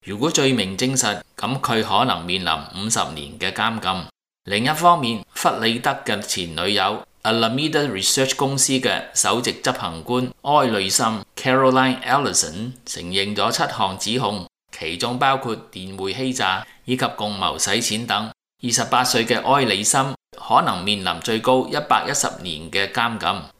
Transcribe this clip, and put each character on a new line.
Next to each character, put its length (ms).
如 140
果 100
罪 240
名 240
證 180
實， 240
咁 240
佢 240
可 220
能 180
面 220
臨 140
五 120
十 120
年 260
嘅 120
監 280
禁。 260
另 180
一 60
方 320
面， 320
弗 160
里 180
德 100
嘅 160
前 340
女 200
友 280
Alameda 680
Research 480
公 180
司 180
嘅 300
首 300
席 100
執 240
行 260
官 280
埃 240
里 220
森 320
Caroline 680
Ellison 680
承 180
認 320
咗 160
七 120
項 220
指 200
控， 300
其 240
中 240
包 160
括 180
電 280
匯 180
欺 180
詐 300
以 100
及 100
共 200
謀 220
洗 220
錢 260
等。 240
二 60
十 160
八 180
歲 220
嘅 180
埃 220
里 180
森 320
可 240
能 200
面 220
臨 160
最 200
高 280
一 80
百 200
一 40
十 120
年 300
嘅 220
監 240
禁。 240